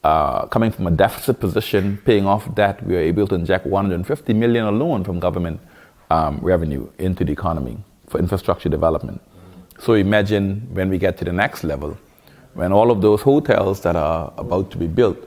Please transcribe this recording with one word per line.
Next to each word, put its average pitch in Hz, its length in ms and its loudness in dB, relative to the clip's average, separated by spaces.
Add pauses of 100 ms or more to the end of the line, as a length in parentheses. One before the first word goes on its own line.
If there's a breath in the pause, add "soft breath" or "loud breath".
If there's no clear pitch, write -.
uh, 76 420 2
coming 113 240 0
from 95 160 -6
a 87 40 0
deficit 98 500 0
position, 101 640 -2
paying 101 220 4
off 101 280 -2
debt, 101 320 0
we 92 80 0
were 87 60 2
able 87 260 2
to - 80 -2
inject 87 320 -2
one 98 200 0
hundred 87 200 -2
fifty 135 260 -4
million 117 340 2
alone 113 360 0
from 90 160 -4
government, 85 420 -2 (500 loud breath)
um, 78 300 0
revenue 80 480 0 (100)
into 92 260 -2
the 73 80 -2
economy 71 460 -4 (300)
for - 100 -4
infrastructure 90 500 0
development. 78 520 -2 (580 loud breath)
So - 140 0
imagine 101 800 2
when 95 160 -2
we 95 100 0
get 90 200 0
to 87 60 -6
the 87 80 -4
next 101 300 -2
level, 73 340 -6 (580 soft breath)
when 90 180 -2
all 110 180 6
of 104 120 4
those 104 200 4
hotels 117 600 2
that 85 120 0
are 82 420 -2
about 92 360 -4
to 90 60 -10
be 85 100 -2
built 98 380 2